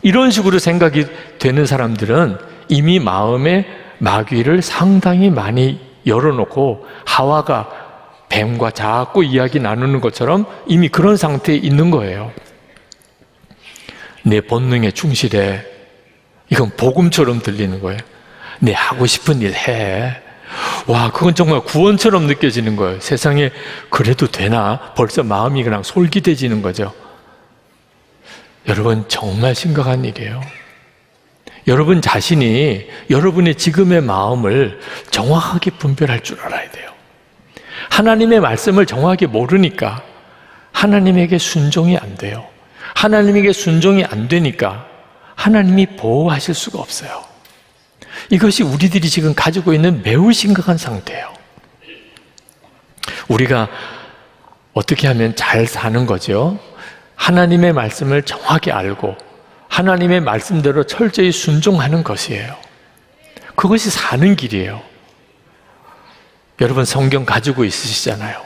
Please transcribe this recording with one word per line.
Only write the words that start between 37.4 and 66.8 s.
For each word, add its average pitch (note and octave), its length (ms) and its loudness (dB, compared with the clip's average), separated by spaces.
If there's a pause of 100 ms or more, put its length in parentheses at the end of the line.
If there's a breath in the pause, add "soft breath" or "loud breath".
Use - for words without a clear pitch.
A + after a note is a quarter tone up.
하나님의 A3+ 520 4
말씀을 E3+ 440 2
정확하게 E3+ 420 0
모르니까 A#2+ 760 0 (720 loud breath)
하나님에게 F#3 640 2
순종이 E3 600 0
안 G2 180 -8
돼요. G#2+ 300 -10 (500 loud breath)
하나님에게 G3+ 580 4
순종이 F3+ 500 4
안 A2 240 -4
되니까 B2+ 600 -2 (480 loud breath)
하나님이 G3 500 4 (120)
보호하실 C#3+ 560 0
수가 - 260 -8
없어요. - 440 -12 (1080 loud breath)
이것이 G3+ 340 4
우리들이 E3 460 0
지금 D#3 240 0
가지고 E3 400 0
있는 D#3 300 2
매우 D3 300 4
심각한 F#3 440 2
상태예요. - 560 -10 (2000 loud breath)
우리가 A#2+ 380 0 (1080 loud breath)
어떻게 C#3 340 -2
하면 A2+ 280 0
잘 A2+ 300 0
사는 A#2 400 -4
거죠? A#2 540 -2 (560 loud breath)
하나님의 F3 580 2
말씀을 C#3 500 -2
정확히 - 480 -2
알고 G2 440 -6 (540)
하나님의 F3+ 520 0
말씀대로 C#3+ 600 0
철저히 F#3 480 0
순종하는 D#3 720 0
것이에요. A2 520 -8 (1000 loud breath)
그것이 G#3+ 340 2
사는 E3+ 460 2
길이에요. G#2+ 460 -6 (1800 soft breath)
여러분, B2+ 240 2